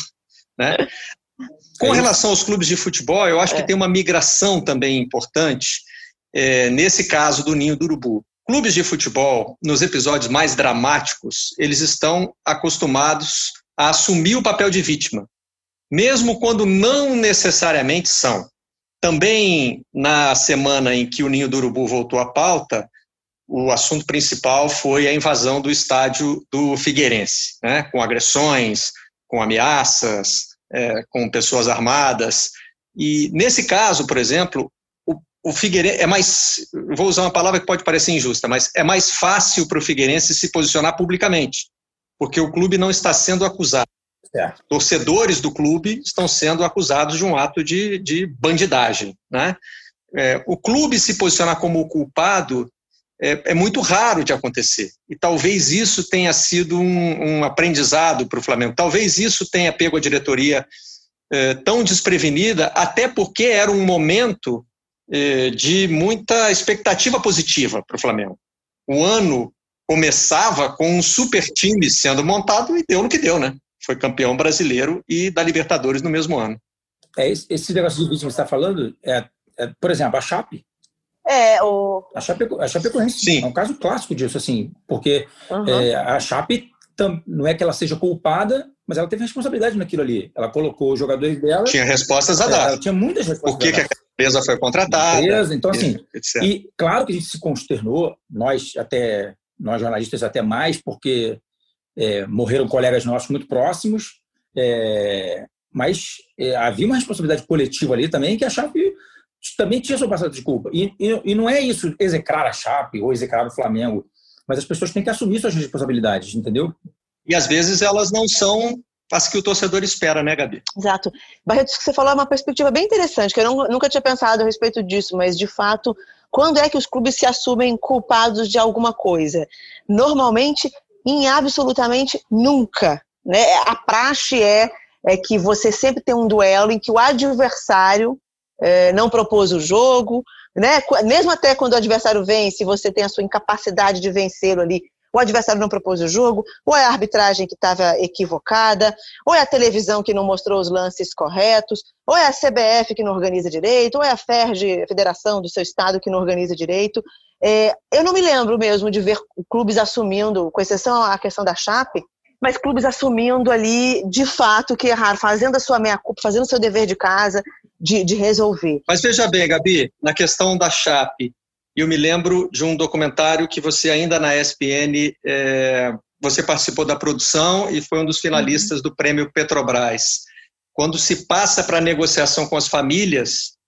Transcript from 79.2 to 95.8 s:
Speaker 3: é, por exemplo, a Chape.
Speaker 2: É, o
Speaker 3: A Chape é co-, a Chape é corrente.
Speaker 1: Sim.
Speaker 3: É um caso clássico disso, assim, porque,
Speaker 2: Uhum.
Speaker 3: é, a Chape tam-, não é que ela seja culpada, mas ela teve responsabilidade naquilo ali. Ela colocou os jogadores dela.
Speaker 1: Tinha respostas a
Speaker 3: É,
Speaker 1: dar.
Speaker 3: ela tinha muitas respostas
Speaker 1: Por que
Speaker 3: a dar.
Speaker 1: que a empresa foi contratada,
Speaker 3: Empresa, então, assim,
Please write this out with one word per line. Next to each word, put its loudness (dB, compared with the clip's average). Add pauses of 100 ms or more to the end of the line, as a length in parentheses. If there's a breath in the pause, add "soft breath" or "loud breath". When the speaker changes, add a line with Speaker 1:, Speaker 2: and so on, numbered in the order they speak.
Speaker 3:
é, -6
por -2
exemplo, 0
a -2
Chape. -8 (600)
Speaker 2:
É, 4
o 0 (120)
Speaker 3:
A -8
Chape -2
é -2
co-, -6
a -2
Chape -2
é 0
corrente. 0
Speaker 1:
Sim. 0
Speaker 3:
É -4
um -4
caso -2
clássico -4
disso, -4
assim, -4 (160)
porque, -2 (220 loud breath)
Speaker 2:
Uhum. -4
Speaker 3:
é, 2
a -2
Chape -4 (260)
tam-, -2
não -4
é 0
que -4
ela 0
seja -4
culpada, -2 (180)
mas -4
ela -2
teve -6
responsabilidade -4
naquilo -4
ali. -4
Ela -4
colocou -2
os -2
jogadores -2
dela. 2
Speaker 1:
Tinha 2
respostas 2
a 2
Speaker 3:
É, 0
Speaker 1:
dar. 4
Speaker 3:
ela -2
tinha -4
muitas 0
respostas -4
Speaker 1:
Por -8
que 2
Speaker 3:
a 0
dar. 0
Speaker 1:
que -4
a -8 (160)
empresa 0
foi 0
contratada, 0
Speaker 3:
Empresa, 0
então, -2
assim, 0 (160)